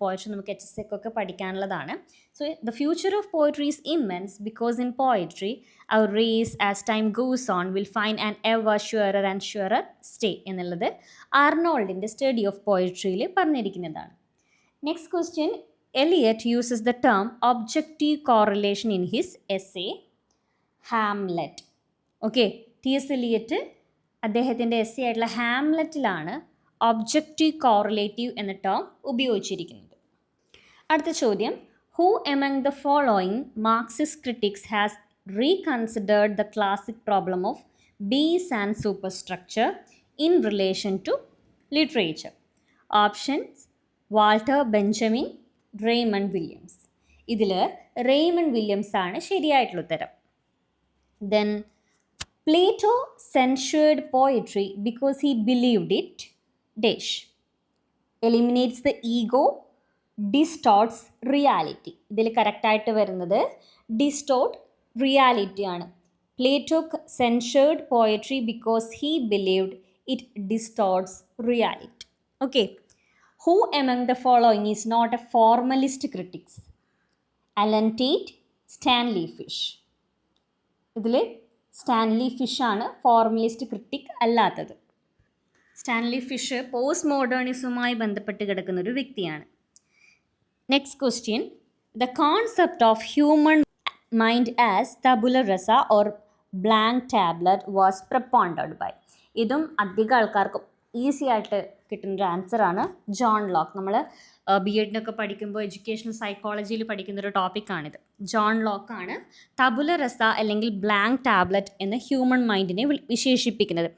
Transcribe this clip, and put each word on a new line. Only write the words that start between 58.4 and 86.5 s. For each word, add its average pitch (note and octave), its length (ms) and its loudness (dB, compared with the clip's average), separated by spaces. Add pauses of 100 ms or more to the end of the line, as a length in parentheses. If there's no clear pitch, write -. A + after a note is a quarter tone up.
the C#4+ 120 2 (120)
ego, A#3+ 380 2 (720)
distorts A3 840 2 (300)
reality. G#3+ 640 0 (200)
ഇതിൽ A3+ 260 0
കറക്റ്റ് G#3+ 300 2
ആയിട്ട് G#3+ 240 2
വരുന്നത് G3 600 0 (380)
distort C4+ 640 0 (420)
reality A#3+ 680 4
ആണ്. F3 280 -4 (480)
Plato C#4+ 400 4 (160)
censured C4+ 840 2 (140)
poetry A3 460 2 (120)
because A3+ 360 -2 (140)
he D4 100 -2 (180)
believed F#3+ 440 2 (380)
it B3+ 100 -4 (320)
distorts F#3+ 600 -2 (280)
reality. A3+ 640 -2 (340)
Okay. B3+ 260 0 (760)
Who E4+ 140 4 (260)
among B3 240 0
the B3 200 2
following A#3 400 6
is G#3 220 -2
not A3+ 260 2
a A#3+ 80 -4 (140)
formalist B3+ 720 4 (100)
critics? F3+ 380 -14 (1040)
അലൻ G#3+ 320 2
ടേറ്റ്, B3+ 440 -2 (360)
സ്റ്റാൻലി A#3+ 560 0
ഫിഷ്. - 520 -10 (1160)
ഇതിൽ A#3 420 0 (360)
സ്റ്റാൻലി A3+ 680 0
ഫിഷ് C4 220 -4
ആണ് A3+ 280 -2 (140)
ഫോർമലിസ്റ്റ് A3+ 640 2
ക്രിട്ടിക് - 460 -12 (100)
അല്ലാത്തത്. G#3+ 540 2 (1000)
സ്റ്റാൻലി A#3+ 440 -2
ഫിഷ് B3+ 520 -6